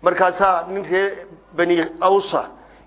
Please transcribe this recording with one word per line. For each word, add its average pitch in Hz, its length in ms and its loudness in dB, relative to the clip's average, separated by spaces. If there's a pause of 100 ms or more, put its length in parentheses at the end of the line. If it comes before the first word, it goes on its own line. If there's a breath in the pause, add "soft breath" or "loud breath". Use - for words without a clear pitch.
Markaasaa 180 640 2
nin 196 160 -8
reer 190 420 -2 (300)
Bani 170 240 2 (200)
Awsa 190 500 0 (360 loud breath)